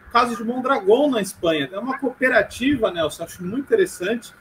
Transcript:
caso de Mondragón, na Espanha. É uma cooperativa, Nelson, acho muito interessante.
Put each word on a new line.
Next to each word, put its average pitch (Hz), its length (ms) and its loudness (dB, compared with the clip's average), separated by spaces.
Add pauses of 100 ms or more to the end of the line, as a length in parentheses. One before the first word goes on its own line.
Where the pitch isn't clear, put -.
(120)
caso 240 240 2
de 226 80 -8
Mondragón, 247 640 2
na 233 140 0
Espanha. 160 500 -2
É 196 60 -8
uma 247 200 -6
cooperativa, 247 920 0
Nelson, 165 340 -4
acho - 180 -14
muito 220 220 -6
interessante. 208 760 -2